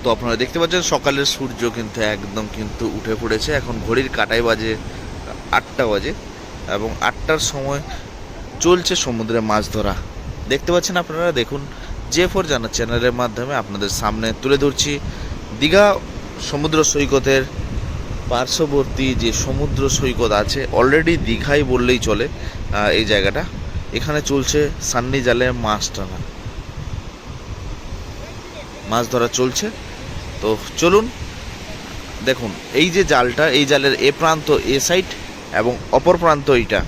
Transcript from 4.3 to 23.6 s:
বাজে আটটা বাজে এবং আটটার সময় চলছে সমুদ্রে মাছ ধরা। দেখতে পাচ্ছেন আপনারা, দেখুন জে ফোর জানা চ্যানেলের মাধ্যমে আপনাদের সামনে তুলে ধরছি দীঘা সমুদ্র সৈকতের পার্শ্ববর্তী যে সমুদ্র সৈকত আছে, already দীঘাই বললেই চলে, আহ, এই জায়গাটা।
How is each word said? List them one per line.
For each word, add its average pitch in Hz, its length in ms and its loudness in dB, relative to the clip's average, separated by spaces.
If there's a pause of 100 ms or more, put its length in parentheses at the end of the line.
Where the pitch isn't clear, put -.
বাজে 110 340 0 (760)
আটটা - 340 0
বাজে 101 260 0 (640)
এবং 107 140 -2 (100)
আটটার 156 380 0
সময় 139 420 -4 (800)
চলছে 180 360 4
সমুদ্রে 113 440 0
মাছ 107 320 2
ধরা। 104 220 0 (540)
দেখতে 139 240 2
পাচ্ছেন 175 240 2
আপনারা, 170 360 0
দেখুন 139 340 -2 (440)
জে 180 160 4
ফোর 185 200 0
জানা 120 220 0
চ্যানেলের 120 440 2
মাধ্যমে 120 420 -2
আপনাদের 101 340 -2
সামনে 110 440 0 (100)
তুলে 135 160 6
ধরছি 143 400 2 (600)
দীঘা 190 340 6 (560)
সমুদ্র 156 340 2
সৈকতের 135 580 4 (840)
পার্শ্ববর্তী 135 840 2
যে 113 180 2
সমুদ্র 127 580 0
সৈকত 120 420 2
আছে, - 340 2 (120)
already 156 380 6
দীঘাই 131 460 2
বললেই 127 360 4
চলে, 110 300 0
আহ, - 600 -2
এই 98 140 4
জায়গাটা। 104 400 2 (480)